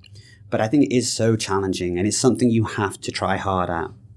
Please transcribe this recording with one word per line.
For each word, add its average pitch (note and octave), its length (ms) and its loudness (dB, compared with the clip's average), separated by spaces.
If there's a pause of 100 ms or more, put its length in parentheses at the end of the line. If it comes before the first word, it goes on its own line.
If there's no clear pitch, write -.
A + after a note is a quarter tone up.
(500)
But - 100 0
I A2+ 80 0
think C#3+ 160 4
it - 100 0
is A#2+ 180 0
so A2+ 240 2
challenging, F#2 600 -2
and F#2+ 80 0
it's G#2 120 0
something B2 320 4
you A2+ 140 2
have G2+ 360 -4
to - 100 -8
try F#2+ 260 -2
hard F#2 320 -2
at E2 220 -4 (260)